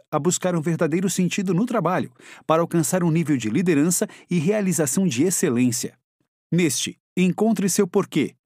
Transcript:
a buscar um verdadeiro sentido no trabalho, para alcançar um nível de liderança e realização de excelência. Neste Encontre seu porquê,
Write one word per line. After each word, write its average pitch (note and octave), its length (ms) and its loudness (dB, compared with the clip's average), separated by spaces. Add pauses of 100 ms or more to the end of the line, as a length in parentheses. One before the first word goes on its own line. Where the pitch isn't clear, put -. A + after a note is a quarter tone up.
(120)
a D#3 80 0
buscar F3+ 340 -2
um E3 80 -2
verdadeiro E3+ 480 -2
sentido F#3 440 -2
no G3 120 0
trabalho, F3+ 460 -2 (340)
para E3 160 4
alcançar E3+ 400 0
um F3 100 2
nível D3+ 260 2
de A2 120 -4
liderança F3 600 2 (200)
e F3 100 0
realização F#3 680 0
de C3 160 0
excelência. B2+ 720 0 (540)
Neste - 480 -2 (160)
Encontre F#3+ 540 0
seu G3 180 0
porquê, F3 480 -2 (100)